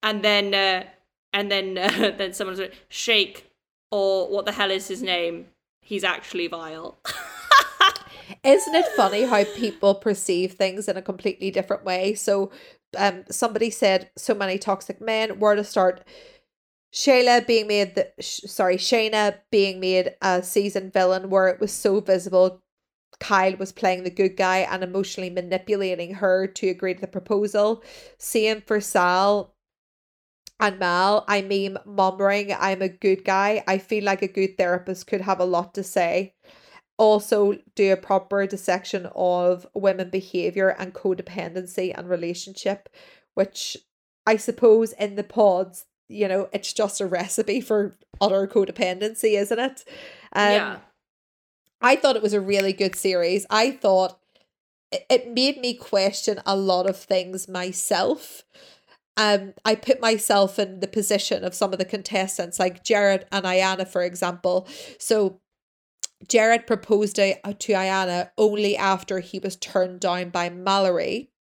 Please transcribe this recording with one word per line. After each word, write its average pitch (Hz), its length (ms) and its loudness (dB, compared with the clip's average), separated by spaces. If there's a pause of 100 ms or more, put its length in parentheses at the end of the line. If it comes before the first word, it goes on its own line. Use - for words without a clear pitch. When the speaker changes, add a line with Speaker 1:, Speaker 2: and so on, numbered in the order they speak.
Speaker 1:
And 214 200 -2
then, 202 300 2
uh, 190 300 0 (500)
and 202 180 -2
then, 190 260 -4
uh, 202 360 0
<laughs> 208 40 -14
then 190 160 -6
someone's 190 260 -8
like, 190 160 -8 (140)
"Shake," - 600 -2 (420)
or, 196 380 0
"What 202 160 -4
the 208 80 -4
hell 202 180 -2
is 190 160 -4
his 202 140 -8
name? 175 460 -4 (340)
He's 196 220 -8
actually 175 440 -4
vile." 165 560 -12
<laughs> - 1400 0
Speaker 2:
Isn't 302 320 4
it 349 100 4 (100)
funny 202 280 2
how 226 200 2
people 208 520 0
perceive 185 580 -2
things 190 340 -4
in 190 100 -2
a 190 40 -10
completely 190 480 -6
different 190 340 -4
way? 190 300 -2
So, 196 380 -2 (460)
um, 185 320 -2
somebody 226 400 -2
said, 190 480 0
"So - 160 -2
many 196 240 -2
toxic 196 440 -6
men. 220 380 -2
Where 208 160 4
to 208 80 -2
start?" 185 420 0 (880)
Shayla 247 520 4
being 220 220 2
made 202 260 0
the, - 260 -2
sh-, - 280 -10
sorry, 185 300 0
Shayna 214 600 0 (140)
being 196 280 2
made 185 440 0
a 180 180 2
season 196 480 -2
villain 185 400 2
where 190 180 4
it 180 120 0
was 202 120 -2
so 202 280 0
visible 185 640 2 (560)
Kyle 190 380 2
was 196 140 -8
playing 185 340 0
the 180 40 -2
good 185 260 0
guy 185 240 2
and 185 240 -2
emotionally 185 460 -6
manipulating 185 840 -4
her 190 320 2
to 190 200 -4
agree 180 280 -2
to 180 60 -12
the 196 40 -8
proposal. 208 800 -2 (340)
Same 214 440 0
for 214 200 -2
Sal 190 720 2 (1080)
and 202 200 0
Mal. 185 480 2
I 202 160 0
mean, 196 420 -2
mom 190 340 0
ring, 202 380 0
"I'm 190 240 -2
a 190 80 0
good 190 340 0
guy." 202 440 0
I 190 100 2
feel 208 260 -4
like 196 200 0
a 196 40 -2
good 190 300 -2
therapist 180 500 -2
could 196 140 -2
have 190 180 -2
a 180 60 2
lot 180 300 -2
to 196 80 -8
say. 185 500 -2 (640)
Also, 208 600 4 (180)
do 196 180 4
a 185 40 2
proper 196 500 0
dissection 190 580 -4 (100)
of 180 600 0
women 190 340 0
behavior 185 600 -2
and 185 240 -8
codependency 180 1040 -6
and 180 140 -12
relationship, 180 800 -6 (460)
which - 420 -4 (480)
I 220 120 4
suppose 226 560 4
in 202 220 -6
the 202 80 -6
pods, 190 600 2 (240)
you 208 180 -2
know, 185 240 -2
it's - 220 -6
just 208 260 -2
a 202 60 -2
recipe 196 560 -2
for 208 340 0 (240)
utter 196 280 2
codependency, 208 920 0
isn't 202 200 -2
it? 262 240 -4 (500)
Um, 208 180 4
Speaker 1:
Yeah. 170 260 0 (1040)
Speaker 2:
I 262 140 6
thought 269 220 2
it 208 40 -4
was 214 120 0
a 208 80 2
really 196 320 0
good 190 240 -2
series. 185 520 0
I 226 220 2
thought 185 480 2 (720)
it, - 180 -6
it 247 240 2
made 262 280 0
me 247 140 -4
question 196 720 -2
a 196 120 0
lot 190 320 2
of 185 80 -4
things 185 500 -4
myself. 185 960 -4 (720)
Um, 202 380 0 (100)
I 214 120 2
put 247 260 0
myself 208 580 2
in 190 220 -4
the 196 80 -6
position 202 560 -2
of 180 100 -6
some 196 160 -2
of 185 80 -6
the 185 60 0
contestants, 190 760 -4
like 185 240 -2
Jared 202 480 2
and 196 140 -2
Ayanna, 190 420 2
for 180 140 -2
example. 180 680 -2 (300)
So 202 420 0 (880)
Jared 226 400 4
proposed 214 480 0
to, 196 200 2 (120)
uh, 202 120 -8
to - 140 -4
Ayanna 190 640 -2
only 208 380 2
after 190 460 -2
he 185 180 -12
was 185 160 -8
turned 180 460 -2
down 180 300 -2
by 175 180 -2
Mallory. 185 800 0 (120)